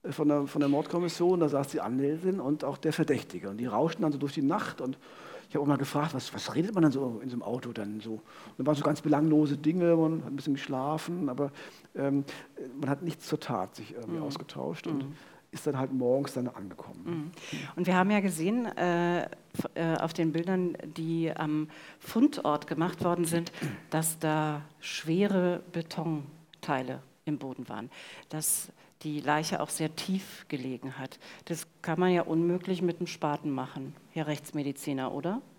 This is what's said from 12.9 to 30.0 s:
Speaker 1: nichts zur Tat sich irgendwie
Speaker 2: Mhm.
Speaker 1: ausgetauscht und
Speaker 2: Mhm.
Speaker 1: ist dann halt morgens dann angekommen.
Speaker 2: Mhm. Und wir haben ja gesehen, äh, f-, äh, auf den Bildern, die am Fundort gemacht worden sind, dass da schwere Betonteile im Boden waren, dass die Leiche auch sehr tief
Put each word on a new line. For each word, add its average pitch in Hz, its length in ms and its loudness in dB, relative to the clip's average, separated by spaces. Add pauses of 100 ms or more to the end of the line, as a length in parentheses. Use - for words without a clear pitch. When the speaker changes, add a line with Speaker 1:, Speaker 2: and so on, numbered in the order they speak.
Speaker 1:
nichts - 260 -6
zur 151 120 -2
Tat 98 340 -4
sich 110 200 -14
irgendwie 117 240 -6
Speaker 2:
Mhm. 160 60 -4
Speaker 1:
ausgetauscht 147 640 -6
und 143 180 -2
Speaker 2:
Mhm. 143 80 -12 (380)
Speaker 1:
ist - 140 -12
dann 143 140 0
halt 131 140 -2
morgens 127 400 2
dann 123 160 -2
angekommen. - 560 -12
Speaker 2:
Mhm. 165 260 -4 (460)
Und 180 100 0
wir 180 80 4
haben 190 160 6
ja 208 80 6
gesehen, 190 460 0 (120)
äh, 175 460 2
f-, - 60 -6 (460)
äh, 165 200 2
auf 160 160 0
den 165 220 0
Bildern, 180 500 0
die 165 500 -2
am 156 360 0 (320)
Fundort 151 680 2
gemacht 165 380 0
worden 175 180 4
sind, 170 300 0 (360)
dass 160 300 0
da 151 440 2 (180)
schwere 180 800 2 (100)
Betonteile 147 1300 -4 (260)
im 147 120 -2
Boden 131 320 -8
waren, 107 200 -8 (400)
dass - 400 -2 (340)
die 147 160 -2
Leiche 151 420 2
auch 151 80 -2
sehr 156 260 -2
tief - 520 -4